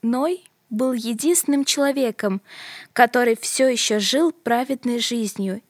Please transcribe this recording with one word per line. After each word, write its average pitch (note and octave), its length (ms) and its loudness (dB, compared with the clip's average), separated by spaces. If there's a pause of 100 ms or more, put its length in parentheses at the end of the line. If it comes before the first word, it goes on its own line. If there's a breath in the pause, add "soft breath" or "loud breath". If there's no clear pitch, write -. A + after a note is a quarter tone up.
Ной C4+ 420 -2 (260)
был B3 220 0
единственным C4+ 720 0
человеком, C4 760 0 (500 loud breath)
который A#3+ 460 4
все - 320 2
еще A3+ 300 0
жил C#4+ 340 2
праведной A#3+ 680 -2
жизнью G#3 720 -4